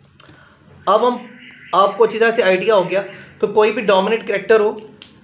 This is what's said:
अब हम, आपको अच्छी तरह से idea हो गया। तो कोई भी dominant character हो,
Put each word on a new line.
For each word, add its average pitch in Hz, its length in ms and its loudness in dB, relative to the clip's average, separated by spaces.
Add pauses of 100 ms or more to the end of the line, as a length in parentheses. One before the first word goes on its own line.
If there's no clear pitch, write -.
(920)
अब 220 140 2
हम, 240 140 -2 (560)
आपको 196 280 2
अच्छी 220 160 0
तरह 226 120 2
से 226 100 -2
idea 190 340 2
हो 185 80 2
गया। 185 220 -4 (360)
तो 220 60 0
कोई 214 240 2
भी 214 100 -6
dominant 202 460 0
character 208 340 0
हो, 220 200 -4 (420)